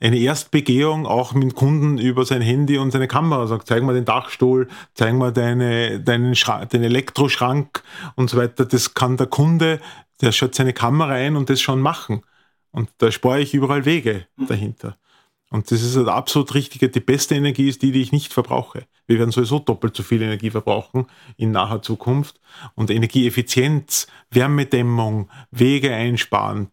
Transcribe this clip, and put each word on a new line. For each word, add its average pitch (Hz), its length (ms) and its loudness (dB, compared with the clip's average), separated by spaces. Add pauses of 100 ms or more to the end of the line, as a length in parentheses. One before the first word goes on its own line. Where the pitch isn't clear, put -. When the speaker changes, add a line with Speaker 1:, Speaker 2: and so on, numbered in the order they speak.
Speaker 1:
eine 117 160 4
Erstbegehung 147 880 0
auch 120 280 0
mit 135 100 2
dem 127 120 0
Kunden 147 420 2
über 123 280 2
sein 123 160 0
Handy 139 360 2
und 135 140 0
seine 131 160 0
Kamera 139 400 0
sagen, 110 160 -2
„Zeig 120 200 0
mal 127 120 0
den 127 80 0
Dachstuhl, 127 640 0 (280)
zeig 113 180 2
mal 127 180 0
deine, 120 680 0
deinen 123 340 2
Schra-, 113 300 -2
den 117 180 0
Elektroschrank“ 135 1000 0 (340)
und 127 140 0
so - 60 -4
weiter. 120 300 0
Das - 300 0
kann 127 200 0
der 127 120 0
Kunde, 160 520 2 (400)
der 117 140 2
schaut - 220 0
seine 131 180 2
Kamera 139 380 0
ein 135 260 -2
und 135 120 -2
das 131 120 2
schon 131 180 0
machen. 131 440 -2 (480)
Und 117 260 -4
da 113 140 2
spare 127 280 0
ich 143 140 -2
überall 135 320 0
Wege 120 400 0 (100)
Speaker 2:
Mhm. 262 120 -6
Speaker 1:
dahinter. 107 500 -6 (520)
Und - 220 -4
das 113 100 2
ist 120 140 -4
das 123 120 2
absolut 127 460 -2
Richtige. 139 360 0
Die 123 100 -2
beste 143 360 0
Energie 139 340 0
ist 127 120 -4
die, 135 100 2
die 131 100 2
ich 123 100 -2
nicht 147 220 0
verbrauche. - 540 -4 (180)
Wir 117 140 4
werden 117 120 2
sowieso 123 280 2
doppelt 117 360 -2
so - 80 -8
viel 113 180 0
Energie 110 280 -2
verbrauchen 113 560 -2 (320)
in 113 140 0
naher 104 300 -4
Zukunft. 127 600 -4 (340)
Und 113 140 -2
Energieeffizienz, 123 1200 0 (240)
Wärmedämmung, 120 1000 0 (220)
Wege 131 420 2
einsparen, 104 800 -2